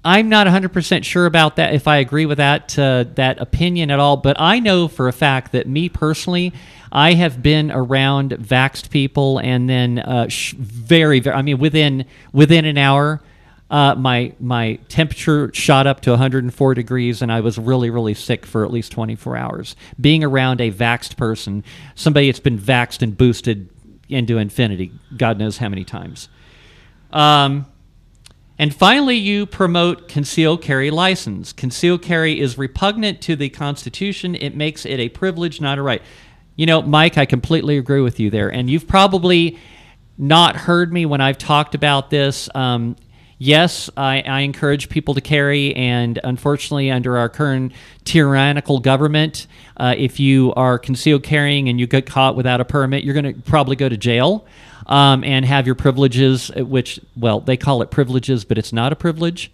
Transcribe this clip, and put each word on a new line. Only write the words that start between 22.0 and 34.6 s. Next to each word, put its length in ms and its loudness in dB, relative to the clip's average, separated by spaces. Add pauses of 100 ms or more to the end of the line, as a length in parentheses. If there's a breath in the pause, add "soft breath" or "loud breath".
that's 140 -2
been 180 0
vaxxed 420 -2
and 160 -4
boosted 520 0 (400)
into 300 -2
infinity, 520 -2 (240)
God 240 0
knows 200 -4
how 100 -6
many 160 -8
times. 420 -16 (840 soft breath)
Um, 520 2 (960)
and 160 -2
finally, 400 4
you 300 -2
promote 640 -2
concealed 520 0
carry 300 -2
license. 600 -4
Concealed 480 -2
carry 400 -2
is 160 -4
repugnant 640 -4
to 160 -4
the 100 -4
Constitution. 880 -8
It 180 -8
makes 320 -6